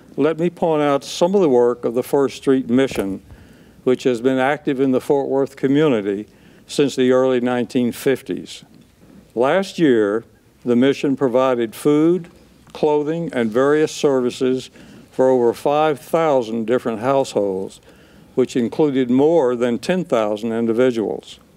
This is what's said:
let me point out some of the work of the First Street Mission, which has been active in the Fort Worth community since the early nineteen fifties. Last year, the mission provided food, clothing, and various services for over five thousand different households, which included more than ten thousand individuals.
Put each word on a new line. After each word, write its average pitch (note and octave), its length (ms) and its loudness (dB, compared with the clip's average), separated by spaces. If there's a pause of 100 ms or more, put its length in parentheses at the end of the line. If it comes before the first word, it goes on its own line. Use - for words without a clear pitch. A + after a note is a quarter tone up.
(160)
let D3+ 240 0
me F3 100 0
point D#3+ 320 0
out C#3 220 0
some F#3 320 -2
of G3+ 40 4
the E3+ 80 4
work B2 360 2
of A#2+ 100 -4
the B2 80 0
First C#3 360 -2
Street C3 300 0
Mission, A#2+ 540 -2 (640)
which B2+ 180 0
has B2 180 0
been C3 180 0
active C3+ 420 -2
in C3+ 100 2
the B2+ 100 0
Fort C#3 280 -2
Worth C3+ 260 -2
community A#2+ 720 0 (400)
since C#3 300 -2
the B2+ 160 2
early B2+ 280 2
nineteen B2 520 -2
fifties. - 720 -6 (720)
Last E3 420 0
year, A2+ 460 2 (400)
the A#2+ 100 0
mission C3+ 400 2
provided B2 580 0
food, E3 580 0 (420)
clothing, D3+ 600 -2
and A#2+ 200 -2
various D3 400 2
services B2+ 800 -2 (420)
for C3 160 2
over A#2+ 240 4
five D3+ 480 0
thousand B2+ 680 0
different A#2 320 -2
households, G#2 840 -2 (540)
which B2+ 220 0
included C3 540 0
more C3+ 440 4
than A#2+ 240 -2
ten F3+ 260 -2
thousand A2 480 -2
individuals. A2+ 840 -2 (180)